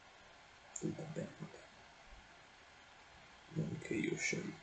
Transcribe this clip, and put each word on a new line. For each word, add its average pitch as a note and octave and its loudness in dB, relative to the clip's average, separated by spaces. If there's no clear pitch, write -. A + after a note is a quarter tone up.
Va - 4
bene, - 2
vabbè. - -6
Anche - 4
io - 8
scendo. - 4